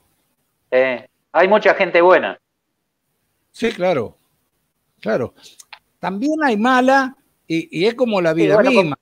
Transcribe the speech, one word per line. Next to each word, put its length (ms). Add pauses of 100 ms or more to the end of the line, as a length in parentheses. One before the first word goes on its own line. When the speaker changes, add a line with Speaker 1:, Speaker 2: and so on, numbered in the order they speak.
(720)
Speaker 1:
Eh, 380 (240)
hay 160
mucha 260
gente 260
buena. 380 (1120)
Speaker 2:
Sí, 200
claro. 460 (840)
Claro. 340 (640)
También 440
hay 140
mala 600 (300)
y, 340
y 60
es 80
como 260
la 140
Speaker 1:
Sí, 80
Speaker 2:
vida 120
Speaker 1:
bueno, 160
Speaker 2:
misma. 300